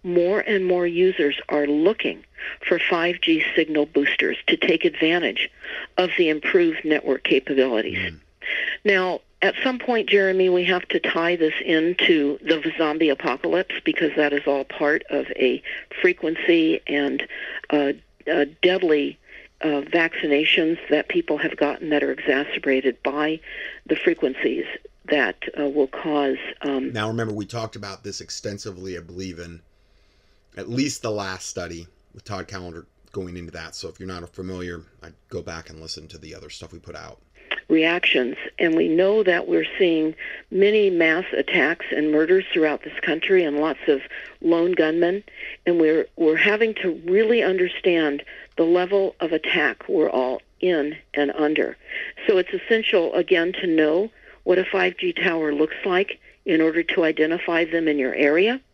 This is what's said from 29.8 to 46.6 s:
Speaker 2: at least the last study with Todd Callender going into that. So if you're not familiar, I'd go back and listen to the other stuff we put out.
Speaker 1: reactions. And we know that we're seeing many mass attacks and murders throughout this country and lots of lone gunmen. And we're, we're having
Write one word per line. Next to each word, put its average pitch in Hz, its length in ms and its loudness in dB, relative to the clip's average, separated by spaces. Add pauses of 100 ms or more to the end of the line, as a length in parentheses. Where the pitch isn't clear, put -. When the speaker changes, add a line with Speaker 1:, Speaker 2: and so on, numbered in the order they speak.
Speaker 2:
at 98 140 -12
least 135 320 -4
the 110 100 -4
last 95 380 -6
study 85 380 -10 (260)
with - 100 -20
Todd 95 240 -10
Callender 87 380 -14 (260)
going 90 240 -10
into 85 160 -12
that. 82 240 -14
So 87 140 -12
if - 100 -20
you're 95 80 -12
not 87 260 -10
familiar, 90 500 -10 (180)
I'd 82 140 -20 (120)
go 113 140 -8
back 82 280 -12
and 80 120 -20
listen 80 280 -14
to 82 80 -18
the 80 160 -16
other 80 160 -18
stuff - 220 -16
we 85 80 -18
put 78 160 -18
out. 78 240 -16 (500)
Speaker 1:
reactions. 160 640 2 (240)
And 160 160 2
we 165 120 4
know 190 360 4
that 175 240 2
we're 165 180 2 (120)
seeing 160 380 2 (360)
many 202 380 4
mass 170 360 2 (100)
attacks 151 560 0
and 151 200 2
murders 170 400 4
throughout 156 320 0
this - 180 -12
country 175 420 2
and 147 160 0
lots 156 280 0
of 139 140 2 (400)
lone 170 320 4
gunmen. 170 500 2 (420)
And 175 140 2
we're, 156 360 4
we're 160 200 4
having 214 400 2